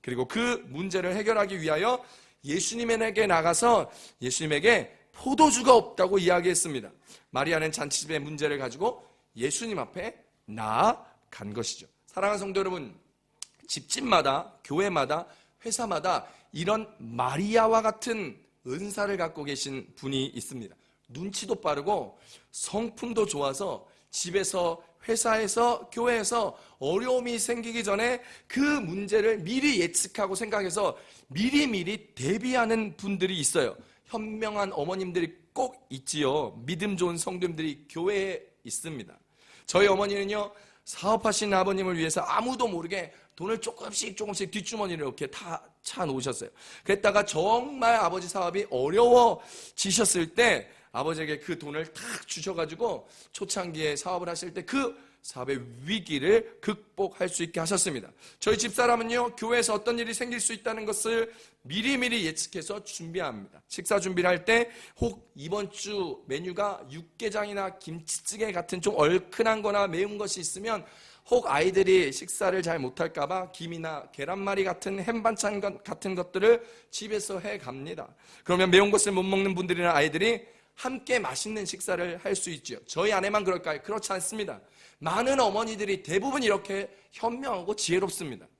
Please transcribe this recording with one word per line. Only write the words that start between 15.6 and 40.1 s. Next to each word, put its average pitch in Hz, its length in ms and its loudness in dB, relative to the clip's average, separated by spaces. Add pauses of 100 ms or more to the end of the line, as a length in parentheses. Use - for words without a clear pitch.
회사마다 185 640 -2 (260)
이런 208 460 -2
마리아와 196 840 2
같은 220 560 -4 (300)
은사를 196 520 -4
갖고 160 260 -4
계신 135 500 -6
분이 135 320 -4
있습니다. 117 480 -12 (340)
눈치도 190 480 -6
빠르고 147 600 -2 (320)
성품도 226 760 -2
좋아서 143 600 -4 (240)
집에서, 175 720 -2 (260)
회사에서, 226 840 2
교회에서 233 680 0 (220)
어려움이 240 600 0
생기기 233 460 -4
전에 233 380 0 (240)
그 - 140 -4
문제를 202 800 2
미리 240 420 2
예측하고 190 540 0
생각해서 196 640 -2 (320)
미리미리 214 880 0
대비하는 220 840 0
분들이 185 420 -2
있어요. 135 380 2 (300)
현명한 214 680 -4
어머님들이 175 600 -2 (180)
꼭 - 380 -4
있지요. 131 760 -2
믿음 185 320 -4
좋은 170 200 0
성도님들이 160 720 -4
교회에 190 520 -2 (240)
있습니다. 120 480 -10 (540)
저희 196 220 8
어머니는요, 202 640 0 (320)